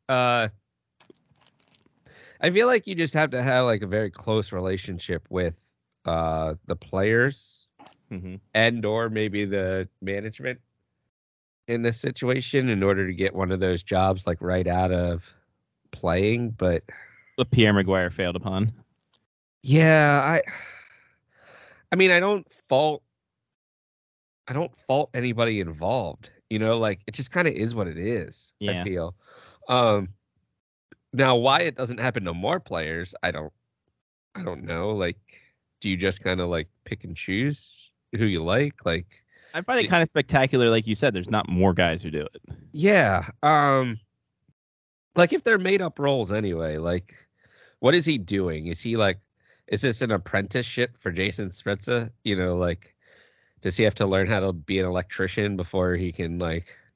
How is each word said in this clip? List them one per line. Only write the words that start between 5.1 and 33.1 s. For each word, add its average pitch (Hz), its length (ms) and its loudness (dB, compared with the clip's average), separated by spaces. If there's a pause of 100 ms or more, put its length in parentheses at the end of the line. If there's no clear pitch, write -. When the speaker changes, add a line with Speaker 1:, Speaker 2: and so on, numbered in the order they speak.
Speaker 1:
with, 90 280 -2 (460)
uh, 80 520 -2 (100)
the 92 100 -4
players 117 880 -2 (460)
Speaker 2:
Mm-hmm. 92 220 -12 (180)
Speaker 1:
and 113 320 2
or 113 240 -2
maybe 107 380 -2
the 95 420 -2 (140)
management 107 580 -8 (1080)
in 117 120 -2
this 117 180 -2
situation 127 680 -2
in 101 140 2
order 98 240 2
to 92 80 -6
get 95 200 -2
one 92 160 -2
of 92 100 -2
those 90 220 0
jobs, 95 440 0
like, 87 160 -4
right 90 240 0
out 90 260 0
of 87 400 -2 (580)
playing. 107 680 0
But 87 240 0 (540)
Speaker 2:
What 123 140 0
Pierre 107 220 6
Maguire 95 380 2
failed 87 260 -2
upon. 95 340 -2 (920)
Speaker 1:
Yeah, 151 600 6
I, 156 200 2 (1500)
I 175 60 0
mean, 185 140 8
I 175 100 6
don't 196 260 0 (220)
fault, 151 340 2 (1400)
I - 60 -8
don't 135 240 -4 (100)
fault 139 280 0
anybody 117 460 0
involved. 85 720 -4 (200)
You 110 80 -2
know, 110 180 0
like, 107 300 -2
it 104 80 -14
just - 180 -12
kinda 175 180 2
is 113 240 -4
what 101 140 -4
it 80 100 -10
is, 101 600 -8
I 104 40 -8
Speaker 2:
Yeah. 92 200 -2
Speaker 1:
feel. 87 320 -6 (520)
Um, 110 420 2 (1040)
now, 131 220 4
why 135 260 4
it 156 140 -2
doesn't 123 220 -6
happen 120 280 -2
to 85 80 -4
more 131 260 -2
players, 82 600 -6